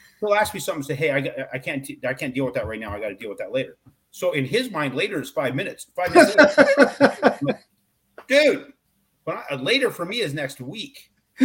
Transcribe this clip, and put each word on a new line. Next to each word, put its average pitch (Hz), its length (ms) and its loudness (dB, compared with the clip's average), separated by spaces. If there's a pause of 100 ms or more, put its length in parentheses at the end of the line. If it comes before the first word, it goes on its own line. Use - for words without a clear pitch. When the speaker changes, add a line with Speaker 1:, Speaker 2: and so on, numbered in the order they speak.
(200)
Speaker 1:
he'll 208 140 0
ask 208 180 2
me 190 80 -8
something 165 200 -4
and 135 60 -8
say, 156 80 -4
"Hey, 147 180 0
I, 135 420 -4
I 135 40 -6
can't, 135 300 -8 (180)
I 131 80 -2
can't 135 200 -6
deal 135 100 -2
with 123 100 -4
that 104 120 -4
right 110 140 -8
now. 104 140 -8
I 101 60 -8
gotta 104 140 -6
deal 110 140 -12
with 95 100 -10
that 101 140 -10
later." 131 260 -6 (320)
So 180 220 -2
in 139 140 -2
his 233 240 -2
mind, 147 240 -4
later 175 260 -4
is 123 100 -10
five 131 240 -4
minutes. - 400 -8
Five 180 200 -2
minutes 302 440 8
later. - 800 4 (100)
Speaker 2:
<laughs> - 800 -12
Speaker 1:
Dude, 277 440 2 (520)
when 175 120 -6
I, 220 200 -10
later 190 340 0
for 170 160 -8
me 226 140 -6
is 160 120 -4
next 139 280 -8
week. 160 500 -16 (340)